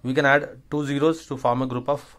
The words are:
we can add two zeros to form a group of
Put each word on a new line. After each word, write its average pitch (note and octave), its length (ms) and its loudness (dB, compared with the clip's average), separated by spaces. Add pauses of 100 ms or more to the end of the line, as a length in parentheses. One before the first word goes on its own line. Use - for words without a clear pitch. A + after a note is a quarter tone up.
we C3 100 -4
can C#3+ 140 2
add D3 320 2 (100)
two D3 160 -4
zeros D3 400 0
to C3 120 -8
form B2+ 260 0
a - 20 0
group B2+ 240 -6
of - 300 -6